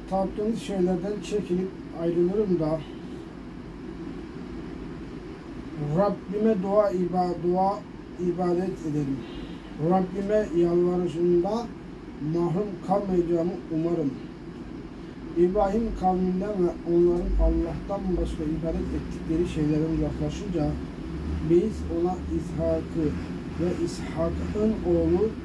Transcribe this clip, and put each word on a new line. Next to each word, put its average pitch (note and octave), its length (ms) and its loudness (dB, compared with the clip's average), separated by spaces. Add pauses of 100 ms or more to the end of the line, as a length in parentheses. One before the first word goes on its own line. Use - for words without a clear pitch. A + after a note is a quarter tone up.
(100)
taptığınız G#3 480 0
şeylerden F#3 540 0 (180)
çekilip F#3+ 380 0 (340)
ayrılırım F3 580 2
da D#3 200 0 (3250)
Rabbime G3+ 640 2
dua G3+ 280 4
iba-, F3+ 440 2 (100)
dua F#3+ 340 2 (420)
ibadet F3 680 0
ederim. C#3 280 0 (720)
Rabbime F#3+ 720 2
yalvarışımda F3 1040 4 (680)
mahrum E3+ 340 2 (180)
kalmayacağımı F3 680 2 (220)
umarım." D#3+ 360 2 (1300)
İbrahim G3 460 4 (180)
kavminden F#3 540 2 (100)
ve E3+ 60 4 (180)
onların F3 440 4 (100)
Allah'tan E3+ 580 0 (200)
başka D#3+ 240 -2
ibadet D#3+ 440 -2 (100)
ettikleri - 500 -2
şeylere D3+ 360 2 (100)
uzaklaşınca D3+ 760 -2 (800)
biz G3 220 4 (240)
ona F3+ 180 2 (220)
İshak'ı D#3+ 680 0 (540)
ve F3 240 0
İshak'ın F3 880 0 (180)
oğlu E3+ 400 4 (140)